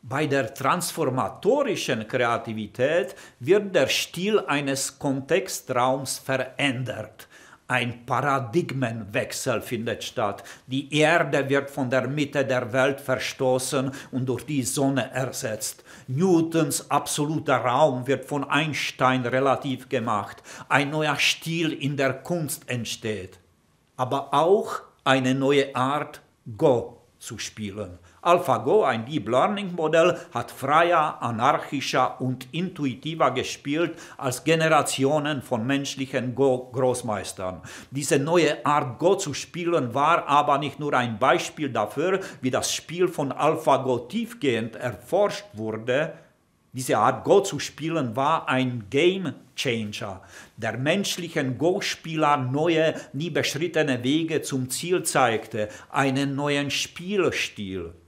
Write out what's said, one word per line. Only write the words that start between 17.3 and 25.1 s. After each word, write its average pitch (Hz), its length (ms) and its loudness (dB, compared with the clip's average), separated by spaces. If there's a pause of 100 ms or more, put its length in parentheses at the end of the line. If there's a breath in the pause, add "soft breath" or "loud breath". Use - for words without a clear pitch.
Raum 127 480 2
wird 131 180 0
von 143 200 -4
Einstein 131 800 0
relativ 131 640 0
gemacht. 113 520 -2 (280 loud breath)
Ein 143 200 4
neuer 151 260 0
Stil 160 580 0
in 139 240 -2
der 135 160 2
Kunst - 560 -6
entsteht. 110 680 -6 (600)
Aber 131 340 -2
auch 175 480 4 (240)
eine 131 300 4